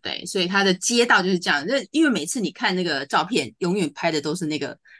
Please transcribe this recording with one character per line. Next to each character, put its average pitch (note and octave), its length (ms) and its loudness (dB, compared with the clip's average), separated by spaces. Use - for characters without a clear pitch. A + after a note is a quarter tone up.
对， - 240 -8
所 - 120 -4
以 F3 80 0
它 G3 160 2
的 F#3+ 120 4
街 A#3+ 280 2
道 A#3+ 200 4
就 F#3 60 0
是 F3+ 100 2
这 G3 100 -4
样。 C#3+ 180 0
那 C4 80 0
因 D#4+ 140 2
为 D4+ 80 4
每 E3 120 0
次 G#3 160 -6
你 F#3 120 -2
看 G3+ 240 -2
那 F#3 80 0
个 C#3+ 240 -2
照 E3 160 2
片， E3+ 340 -2
永 F3+ 160 -2
远 E3+ 220 0
拍 E3 160 -2
的 D3+ 100 0
都 D3+ 140 -2
是 F3 100 -6
那 D3+ 140 -2
个， C#3 180 -8